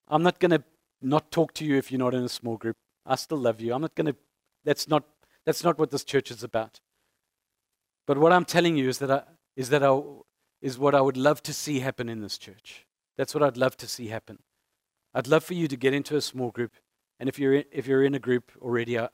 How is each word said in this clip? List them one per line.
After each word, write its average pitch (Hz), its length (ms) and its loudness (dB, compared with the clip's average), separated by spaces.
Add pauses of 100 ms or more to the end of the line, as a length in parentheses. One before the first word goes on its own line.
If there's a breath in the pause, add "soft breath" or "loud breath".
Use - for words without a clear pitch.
I'm 156 140 2
not 175 160 2
gonna 170 260 4 (380)
not 139 280 0
talk 160 240 0
to 156 100 -8
you 147 120 2
if 131 140 -2
you're 127 80 -4
not 127 160 0
in 123 100 -2
a 123 40 -4
small 117 280 -8
group. 113 200 -6 (280)
I 131 120 0
still 156 220 -6
love 117 220 0
you. 117 140 -4
I'm 135 80 -4
not 160 120 -8
gonna, 156 200 -2 (500)
that's - 240 0
not, 151 160 2 (400)
that's 160 200 -2
not 170 140 2
what 156 120 2
this 143 140 -6
church - 260 -2
is 117 120 -14
about. 110 380 -6 (1300)
But 139 120 0
what 160 140 6
I'm 175 120 4
telling 170 320 2
you 131 120 0
is 127 100 -4
that 135 120 -2
I, 139 120 0 (340)
is 127 140 -6
that 143 120 4
I, 135 180 4 (600)
is 131 180 -8
what 143 160 2
I 139 60 6
would 135 160 2
love 143 280 2
to 156 80 -10
see 143 280 -4
happen 127 280 -6
in 113 120 -8
this 101 180 -10
church. - 480 -20 (300)
That's - 180 -6
what 147 80 2
I'd 135 140 2
love 131 220 0
to 120 80 -16
see 117 220 -10
happen. 110 300 -12 (760)
I'd 127 140 -4
love 156 160 4
for 185 100 -8
you 165 140 -2
to 135 80 -4
get 131 160 2
into 143 240 -2
a 143 40 2
small 127 300 -6
group. 120 220 -6 (460)
And 131 100 -4
if 135 100 -8
you're 135 160 4
in, 143 160 2
if 127 160 -8
you're 135 180 4
in 139 100 2
a 139 40 -2
group 123 420 -2
already, 117 380 -2
I, 117 160 -4